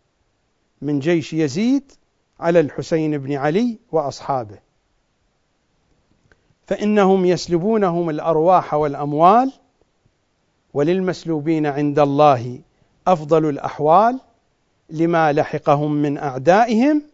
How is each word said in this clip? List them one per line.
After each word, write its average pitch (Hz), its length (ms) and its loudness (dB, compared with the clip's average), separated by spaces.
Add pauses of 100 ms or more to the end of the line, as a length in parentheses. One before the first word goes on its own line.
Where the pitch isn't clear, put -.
(800)
من 143 180 -4
جيش 160 340 -2
يزيد 180 580 -2 (480)
على 170 200 2
الحسين 151 580 -2
بن 139 160 -8
علي 185 460 -2 (120)
وأصحابه، 131 680 -6 (2000)
فإنهم 196 580 2
يسلبونهم 175 840 0
الأرواح 156 640 0
والأموال، 151 800 2 (1200)
وللمسلوبين 160 920 -2
عند 143 340 -2
الله 139 600 2 (480)
أفضل 156 420 2
الأحوال 170 720 0 (720)
لما 160 440 0
لحقهم 151 580 0
من 147 260 -2
أعدائهم، 214 840 2 (100)